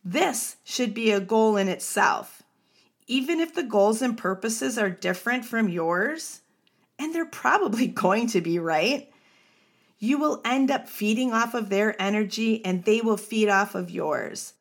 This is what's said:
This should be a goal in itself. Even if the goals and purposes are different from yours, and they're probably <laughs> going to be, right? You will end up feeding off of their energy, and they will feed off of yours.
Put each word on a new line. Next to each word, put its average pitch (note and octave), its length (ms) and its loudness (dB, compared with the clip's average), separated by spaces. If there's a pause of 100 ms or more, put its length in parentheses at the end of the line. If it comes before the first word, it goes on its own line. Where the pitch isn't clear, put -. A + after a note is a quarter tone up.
This B3 600 -2
should A#3 280 -2
be A3 200 2
a G3+ 80 4
goal A3 360 4
in G3 120 2
itself. - 760 0 (640)
Even C4+ 320 -2
if E4 160 -2
the F4 80 -2
goals G#3+ 400 4
and A#3+ 160 -2
purposes A3+ 580 -4
are G#3 140 0
different F#3 540 -4
from A3+ 240 0
yours, F3 720 -2 (580)
and D#4 160 -6
they're E4 100 -2
probably D4 600 0
<laughs> - 0 -
going G#3 420 0
to F#3+ 120 0
be, E3+ 180 -2
right? E3 520 0 (880)
You C4 200 0
will D4 260 0
end C4 260 2
up - 180 -2
feeding A3 440 0
off A3+ 220 0
of A3 160 -4
their G#3 320 2
energy, G#3+ 640 0
and F#3 180 0
they A3 180 4
will A3 160 2
feed G#3+ 320 0
off G3+ 280 2
of F3+ 140 -6
yours. D#3 720 -6